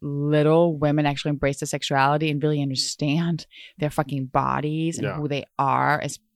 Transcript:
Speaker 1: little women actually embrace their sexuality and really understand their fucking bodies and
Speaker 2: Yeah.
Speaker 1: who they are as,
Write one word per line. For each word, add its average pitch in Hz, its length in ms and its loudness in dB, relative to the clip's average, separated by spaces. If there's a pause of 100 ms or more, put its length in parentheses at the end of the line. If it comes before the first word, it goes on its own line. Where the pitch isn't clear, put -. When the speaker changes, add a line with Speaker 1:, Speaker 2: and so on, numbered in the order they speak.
Speaker 1:
little 151 760 2
women 147 280 2
actually 143 240 -2
embrace 139 320 -2
their 147 60 -6
sexuality 147 600 2
and 147 140 -2
really 151 180 2
understand 151 840 -2 (300)
their 147 120 -2
fucking 143 380 -4
bodies 143 680 -2
and 120 100 -4
Speaker 2:
Yeah. 95 80 -4
Speaker 1:
who 147 140 -4
they 139 160 -4 (120)
are 135 440 2
as, - 180 -8 (160)